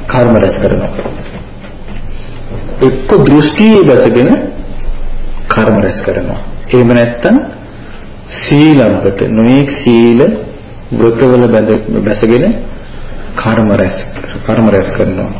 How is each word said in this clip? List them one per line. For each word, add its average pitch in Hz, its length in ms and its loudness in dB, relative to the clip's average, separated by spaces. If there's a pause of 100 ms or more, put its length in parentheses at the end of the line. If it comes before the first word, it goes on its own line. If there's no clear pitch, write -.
කර්ම 120 320 0
රැස් - 220 0
කරනවා. - 340 -2 (1900)
එක්ක 131 300 0 (100)
දෘෂ්ටියේ 156 640 4
බැසගෙන 123 460 4 (1160)
කර්ම 107 320 0
රැස් 95 240 -2
කරනවා. - 380 -4 (240)
එහෙම 123 260 2
නැත්නම් 123 480 2 (960)
සීලබ්බත 113 920 2
නොඑක් 120 440 2
සීල 117 500 4 (680)
වෘතවල 123 560 4
බැඳ-, 110 420 2 (120)
බැසගෙන 113 460 2 (880)
කර්ම 110 380 0
රැස්, 95 260 0 (440)
කර්ම 113 260 0
රැස් 95 240 2
කරනවා. 98 480 -2